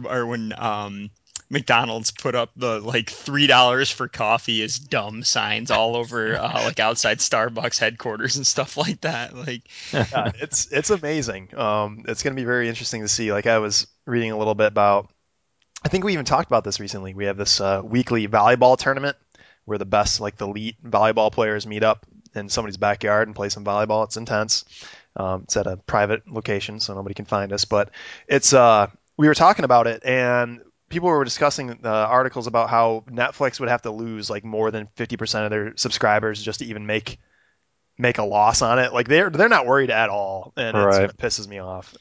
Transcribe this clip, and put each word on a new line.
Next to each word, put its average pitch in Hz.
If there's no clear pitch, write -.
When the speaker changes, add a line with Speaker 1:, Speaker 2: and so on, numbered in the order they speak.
Speaker 1:
or 123
when, 113
um, 104
McDonald's 117
put 127
up 117
the, 117
like, 113
"three 143
dollars 127
for 123
coffee 113
is -
dumb" 110
signs 107
all 113
over, 113
uh, 110
Speaker 2:
<laughs> 110
Speaker 1:
like, 113
outside 110
Starbucks 113
headquarters 117
and 131
stuff -
like 165
that. 127
Like, 123
Speaker 2:
Yeah, 120
it's, -
it's 151
amazing. 147
Um, 107
it's -
gonna 135
be 127
very 120
interesting 113
to 104
see. 107
Like, 104
I 113
was 107
reading 117
a 107
little 107
bit 107
about, 101
I -
think 185
we 202
even 151
talked 147
about 113
this 98
recently. 95
We 98
have 98
this, 101
uh, 98
weekly 113
volleyball 123
tournament 139
where 104
the 98
best, 104
like, 104
the 101
elite 107
volleyball 110
players 107
meet 107
up 110
in 101
somebody's 101
backyard 104
and 107
play 101
some 101
volleyball. 107
It's -
intense. 110
Um, 92
it's -
at 101
a 92
private 104
location, 107
so 101
nobody 98
can 104
find 101
us. 101
But 104
it's, 139
uh, 113
we 151
were 151
talking 175
about 120
it, 113
and 123
people 175
were 151
discussing 139
the 117
articles 120
about 117
how 113
Netflix 127
would 120
have 120
to 113
lose, 110
like, 104
more 110
than 107
fifty 117
percent 107
of 104
their 107
subscribers 107
just 107
to 127
even 107
make, 107
make 120
a 110
loss 104
on 120
it. 127
Like, 123
they're, 175
they're 165
not 160
worried 131
at 110
all, 98
and 113
it's, 101
Speaker 3:
Right. 98
Speaker 2:
it -
pisses 110
me 101
off. 92